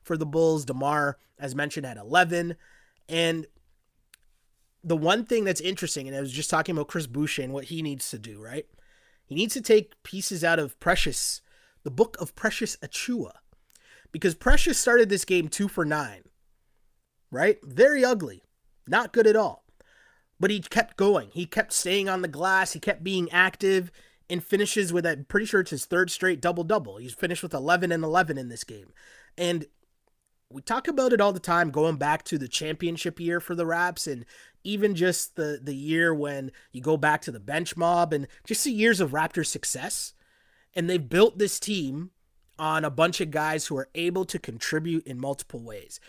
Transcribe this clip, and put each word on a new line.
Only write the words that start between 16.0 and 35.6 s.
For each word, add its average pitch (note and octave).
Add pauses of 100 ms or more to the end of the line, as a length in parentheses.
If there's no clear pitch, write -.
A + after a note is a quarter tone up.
right? F#3+
Very B3
ugly, E3+ (440)
not G#3+
good A3
at G#3+
all. G#3 (760)
But G3+
he G#3
kept -
going. F#3
He E3+
kept G#3+
staying G3
on F#3
the F3+
glass. F#3
He D#3
kept G3
being F#3
active F#3 (380)
and F3
finishes G3+
with, E3+
I'm C#3+
pretty G#3
sure G3+
it's F3+
his C#3
third F3
straight F3
double-double. E3
He's B2
finished -
with E3+
eleven E3+
and D#3+
eleven D#3+
in B2+
this A#2
game. G#2 (460)
And F3 (840)
we C3+
talk A#3+
about C4+
it A3
all G3+
the F#3
time, E3+
going D#3
back D3
to D#3+
the B2+
championship D#3+
year E3+
for F3
the E3+
Raps E3+
and B2+ (380)
even G3+
just F3
the, D3+